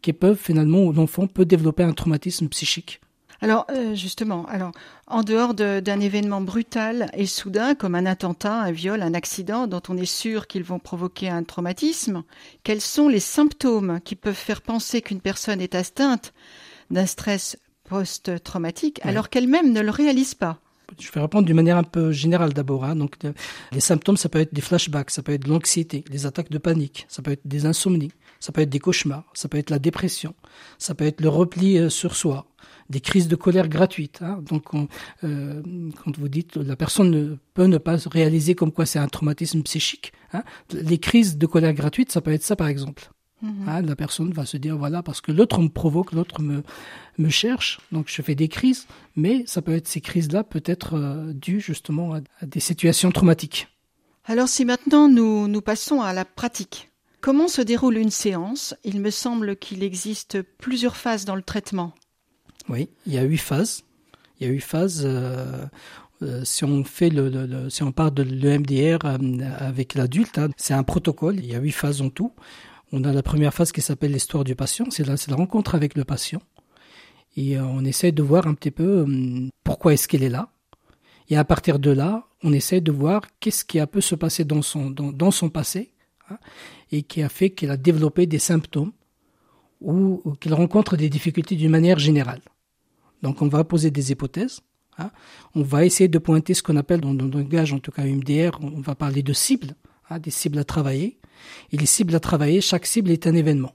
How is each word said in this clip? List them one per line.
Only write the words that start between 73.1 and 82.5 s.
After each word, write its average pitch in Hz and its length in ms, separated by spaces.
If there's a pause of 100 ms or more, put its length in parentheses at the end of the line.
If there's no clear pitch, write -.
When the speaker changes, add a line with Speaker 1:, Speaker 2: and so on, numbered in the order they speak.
Speaker 1:
la 135 80
première 151 320
phase - 180
qui 151 100
s'appelle 143 320
l'histoire 139 300
du 127 120
patient, 139 340
c'est 151 160
la, 139 100
c'est 143 140
la 135 80
rencontre 190 380
avec 147 200
le 143 80
patient. - 380 (960)
Et, 135 180
euh, 135 80
on 131 220
essaie 170 260
de 151 120
voir 160 240
un 151 80
petit 151 160
peu, 175 360
euh, 127 400 (160)
pourquoi - 300
est-ce - 140
qu'il 135 160
est 131 60
là. 135 200 (800)
Et 151 80
à 151 60
partir 151 340
de 143 140
là, 175 340 (160)
on 156 100